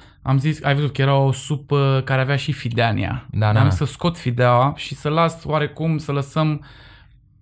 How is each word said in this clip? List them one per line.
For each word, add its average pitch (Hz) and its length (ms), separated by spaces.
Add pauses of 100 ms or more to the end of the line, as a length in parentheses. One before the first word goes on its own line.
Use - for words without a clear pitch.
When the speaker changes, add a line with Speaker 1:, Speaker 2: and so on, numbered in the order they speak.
(220)
Speaker 1:
Am 135 160
zis, 151 260
ai 143 120
văzut 147 180
că - 80
era 139 140
o 135 160
supă 135 720
care 131 160
avea 135 140
și 139 160
fideania. 117 800
Speaker 2:
Da, 107 220
da, 107 60
Speaker 1:
Am 107 80
Speaker 2:
da. 98 40
Speaker 1:
să 95 140
scot 170 320
fideaua 123 580
și - 200
să - 140
las 165 360
oarecum, 151 520
să 147 140
lăsăm 147 500 (800)